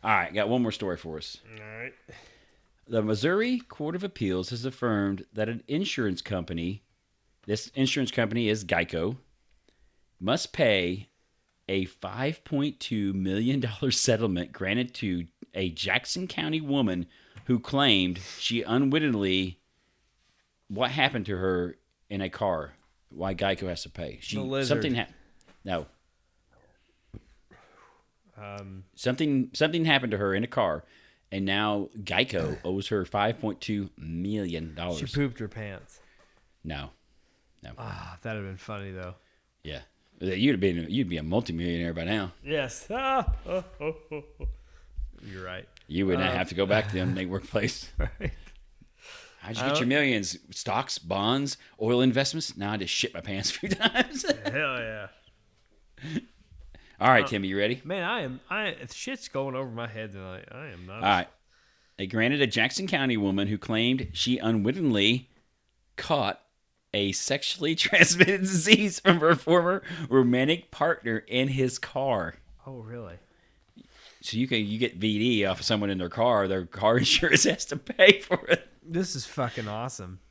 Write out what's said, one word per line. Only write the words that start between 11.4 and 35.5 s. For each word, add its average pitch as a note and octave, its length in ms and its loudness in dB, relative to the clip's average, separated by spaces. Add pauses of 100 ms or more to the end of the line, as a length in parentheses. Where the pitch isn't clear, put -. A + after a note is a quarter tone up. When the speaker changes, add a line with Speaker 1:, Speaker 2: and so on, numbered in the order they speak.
Speaker 1:
a F#2+ 180 0
five A#2+ 580 -6
point C#3+ 360 -2
two G2+ 340 -2
million G#2 460 0
dollar A#2+ 320 -2
settlement G#2+ 600 2
granted A2 420 -2
to F2 320 -2 (280)
a F#2+ 160 -2
Jackson F#2+ 560 -4
County D#3+ 340 -4
woman A#2+ 460 0 (400)
who B2 120 4
claimed G#2 600 2 (200)
she A#2 240 -2
unwittingly, A2+ 960 2 (1120)
what A#2+ 220 0
happened C3 360 0
to G2+ 100 -2
her F2+ 400 0 (340)
in G2 100 -4
a F#2+ 80 -2
car, E2 460 -2 (340)
why F#2+ 260 -4
Geico F#2+ 340 0
has E2 160 -6
to - 60 -16
pay. - 300 -10
She, - 160 -8
Speaker 2:
The C3+ 60 -4
lizard. C3+ 260 -2
Speaker 1:
something C#3+ 280 0
happened. - 200 -6 (480)
No. F2 220 -4 (2500)
Speaker 2:
Um, G2+ 480 -14 (100)
Speaker 1:
Something, C3 580 0
something D#3+ 320 0
happened C3+ 280 2
to G#2 60 0
her G2 160 2
in G2+ 100 2
a A#2+ 40 -6
car, E2+ 360 0 (460)
and G2 140 -2
now G#2 440 0 (100)
Geico F#2 640 0
Speaker 2:
<sighs> - 40 -20
Speaker 1:
owes F#2+ 240 -2
her G2+ 160 0
five G#2 360 0
point G#2+ 200 -4
two G2+ 380 -4
million E2 760 -4
dollars. E2+ 260 -4
Speaker 2:
She C#3 60 -4
pooped C3+ 320 -2
her A2 100 -8
pants. G#2 520 -14 (640)